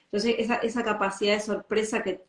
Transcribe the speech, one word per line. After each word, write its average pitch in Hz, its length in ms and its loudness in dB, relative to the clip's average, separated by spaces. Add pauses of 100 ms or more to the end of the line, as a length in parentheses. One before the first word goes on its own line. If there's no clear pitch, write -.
entonces 214 340 2
esa, 226 160 0
esa 233 280 0
capacidad 208 520 0
de 214 60 0
sorpresa 214 600 -2
que, 185 280 -4